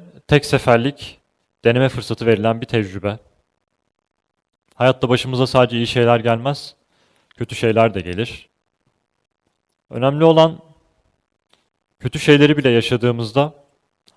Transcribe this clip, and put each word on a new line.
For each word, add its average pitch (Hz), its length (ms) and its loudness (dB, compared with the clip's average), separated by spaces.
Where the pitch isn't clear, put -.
tek 143 180 2
seferlik 127 760 0
deneme 123 240 2
fırsatı 120 360 -8
verilen 113 360 -4
bir 120 40 -12
tecrübe. 101 540 -6
Hayatta 127 340 0
başımıza 127 380 0
sadece 120 300 2
iyi 117 100 -2
şeyler 120 320 2
gelmez, 117 560 -4
kötü 117 180 -10
şeyler 113 380 2
de 95 80 -8
gelir. 90 480 -10
Önemli 139 340 -2
olan 165 360 4
kötü 131 200 -8
şeyleri 147 380 4
bile 131 120 0
yaşadığımızda 120 840 0